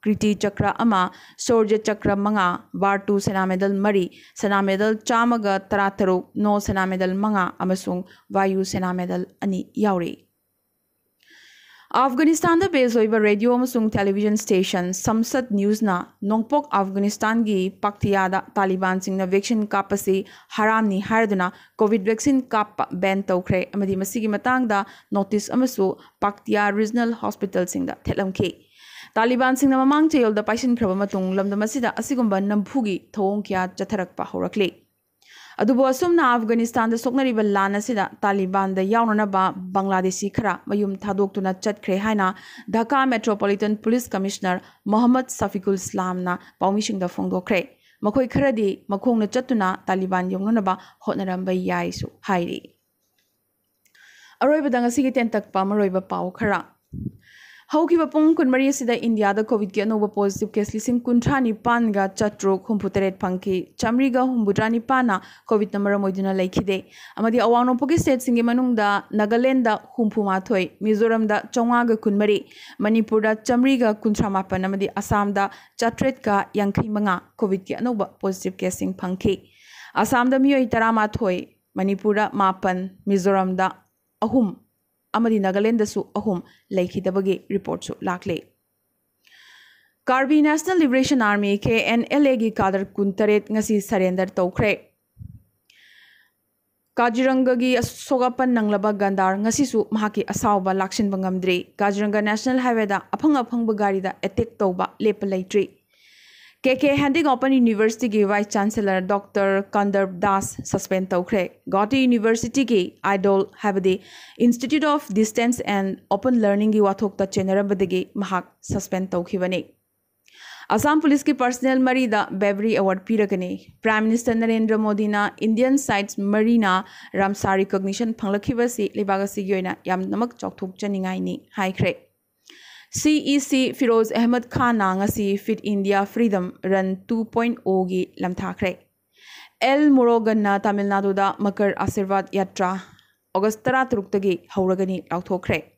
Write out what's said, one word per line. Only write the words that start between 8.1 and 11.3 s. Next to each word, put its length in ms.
ꯚꯥꯌꯨ 340
ꯁꯅꯥ 300
ꯃꯦꯗꯜ 320
ꯑꯅꯤ 320
ꯌꯥꯎꯔꯤ꯫ 560